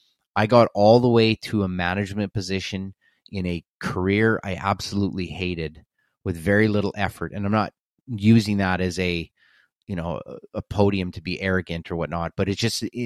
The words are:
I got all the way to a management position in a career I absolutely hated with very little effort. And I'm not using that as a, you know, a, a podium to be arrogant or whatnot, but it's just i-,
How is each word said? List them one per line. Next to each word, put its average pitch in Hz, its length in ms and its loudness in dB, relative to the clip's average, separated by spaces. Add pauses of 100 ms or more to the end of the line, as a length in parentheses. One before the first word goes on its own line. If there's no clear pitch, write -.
(340)
I 104 120 2
got 117 280 6
all 107 240 8
the 123 100 4
way 113 340 4
to 104 200 -2
a 92 60 0
management 92 640 -4
position 95 640 -6 (360)
in 95 160 -4
a 85 180 -4 (160)
career 101 640 2
I 92 140 -6
absolutely 98 680 -2
hated 82 580 -8 (400)
with 92 120 -4
very 101 300 4
little 101 300 0
effort. 95 360 -6
And 101 140 -6
I'm 101 60 0
not 107 200 0 (360)
using 107 480 4
that 92 240 0
as 90 180 -2
a, 87 320 -2 (560)
you 98 100 -8
know, 82 300 -6
a, - 320 -14
a 110 40 -4
podium 98 500 0
to 87 100 -14
be 87 180 -8
arrogant 92 520 -4
or 85 40 -4
whatnot, 82 400 -4
but 98 120 -2
it's 98 120 -4
just 113 220 -2
i-, 113 60 -6 (180)